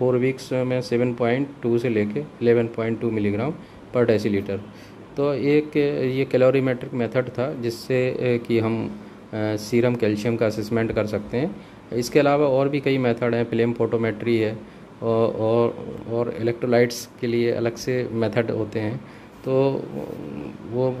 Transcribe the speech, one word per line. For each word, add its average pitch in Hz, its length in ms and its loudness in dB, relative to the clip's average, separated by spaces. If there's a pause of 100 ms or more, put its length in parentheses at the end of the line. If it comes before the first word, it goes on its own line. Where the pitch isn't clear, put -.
four 123 200 4
weeks 131 320 -2
में 127 280 0
सेवन 123 320 0
पॉइंट 123 340 0 (160)
टू 120 140 2
से 120 120 0
लेके 104 300 0
इलेवन 120 480 2
पॉइंट 113 340 -4
टू 120 80 0
milligram 110 420 0 (440)
per 120 140 2
deciliter। 101 500 0 (580)
तो 143 160 0
एक 147 440 2 (400)
ये 135 80 0
calorimetric 131 680 2
method 123 360 0
था 131 240 -2
जिससे, 127 560 0
अ, 120 380 0
कि 113 120 4
हम, 110 280 0
अ, 104 100 -10 (380)
सीरम 107 600 0
कैल्शियम 110 400 0
का 117 100 2
असेसमेंट 110 460 0
कर 110 140 0
सकते 107 320 -4
हैं। 175 180 -2 (380)
इसके 123 260 2
अलावा 143 280 4
और 135 220 2
भी 143 100 -2
कई 135 180 2
मेथड 120 380 2
हैं, 117 100 0
फ्लेम 117 280 2
फोटोमेट्री 113 640 0
है, 107 380 -4 (280)
और, 113 300 2
और, 113 420 2 (380)
और 120 280 -2
electrolytes 120 680 2 (120)
के 123 60 0
लिए 120 240 2
अलग 117 240 0
से 127 360 -2
मेथड 113 400 0
होते 107 280 -4
हैं। 107 180 -2 (480)
तो 135 380 2 (880)
वो, 127 280 0